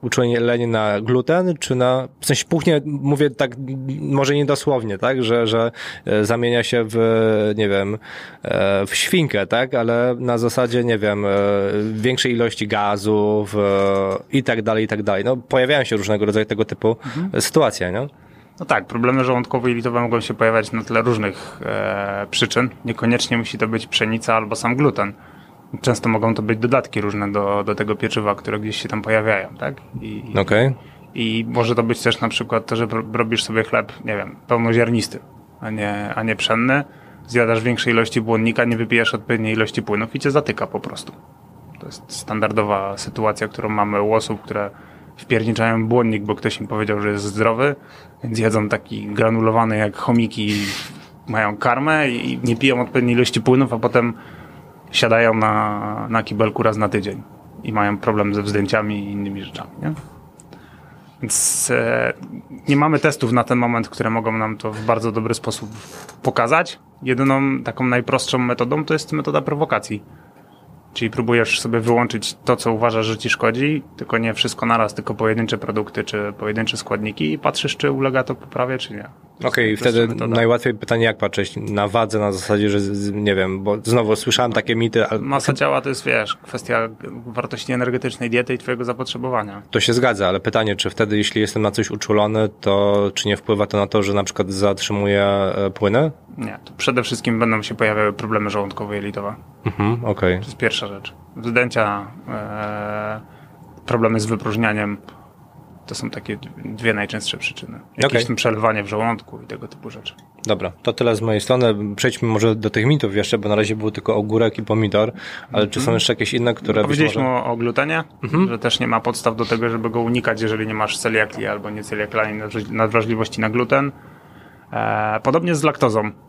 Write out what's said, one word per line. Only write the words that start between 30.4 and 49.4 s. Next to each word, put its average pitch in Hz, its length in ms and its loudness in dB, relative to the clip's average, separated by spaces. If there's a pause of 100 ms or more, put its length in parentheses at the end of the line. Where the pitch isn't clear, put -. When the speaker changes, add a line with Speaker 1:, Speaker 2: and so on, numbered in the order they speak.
Speaker 2:
i 113 340 -2
może 120 260 2
to 117 80 2
być 113 200 0
też - 180 0
na 117 80 0
przykład 113 380 -2
to, 117 100 -2
że 117 100 0
ro-, 113 160 -4 (100)
robisz 117 320 0
sobie 110 200 0
chleb, 107 280 -2 (120)
nie 107 120 -4
wiem, 98 200 -8 (100)
pełnoziarnisty, 117 720 2 (420)
a 113 100 -10
nie, 104 440 -4
a 113 80 -4
nie 110 140 0
pszenny. 127 480 2 (420)
Zjadasz 117 360 4
większej 120 300 2
ilości 113 280 2
błonnika, 113 440 2
nie 117 120 2
wypijasz 117 380 2
odpowiedniej 110 400 -2
ilości 110 280 0
płynów 107 320 -4
i 139 40 -4
cię 143 120 0
zatyka 143 360 0
po - 140 -6
prostu. - 320 -12 (680)
To - 60 -14
jest - 260 -16
standardowa 104 840 0
sytuacja, 107 520 -2
którą - 200 -6
mamy 104 340 2
u 107 120 2
osób, 110 280 -2
które 104 280 -4 (460)
wpierniczają 113 720 0
błonnik, 113 360 4
bo 104 100 0
ktoś - 260 -2
im 107 60 -6
powiedział, 107 340 -2
że 104 100 0
jest 101 140 -2
zdrowy, 113 520 2 (480)
więc 113 140 -4
jedzą 110 300 2
taki 104 380 -4
granulowany 110 680 2